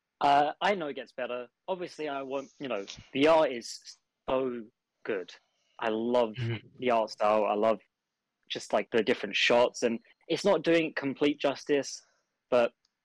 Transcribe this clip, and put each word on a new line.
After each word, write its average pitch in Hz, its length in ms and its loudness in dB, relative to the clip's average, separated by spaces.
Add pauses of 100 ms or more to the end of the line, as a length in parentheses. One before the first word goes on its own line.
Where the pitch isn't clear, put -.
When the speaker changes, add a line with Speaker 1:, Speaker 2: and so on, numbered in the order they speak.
(200)
Speaker 1:
Uh, 143 400 4
I 196 140 2
know 165 140 -6
it 139 80 -10
gets 120 160 -14
better. 123 340 -8 (200)
Obviously, 175 440 -8
I 139 100 -6
want, 135 380 -8
you 143 100 -8
know, 104 160 -4 (300)
the 139 140 4
art 160 240 4
is - 440 -14 (320)
so 131 360 -2 (400)
good. 95 280 -6 (460)
I 117 100 -4
love 113 500 0
Speaker 2:
Mm-hmm. 117 280 -6 (120)
Speaker 1:
the 123 120 -2
art 113 180 2
style. 107 380 2
I 104 80 0
love 107 260 2 (680)
just, - 240 -8
like, 104 160 0
the 113 120 2
different 104 320 -2
shots, - 480 2
and 117 160 0 (300)
it's 160 160 -2
not 185 180 4
doing 165 320 2
complete 147 460 -2
justice, 139 600 -2 (480)
but 120 220 4 (320)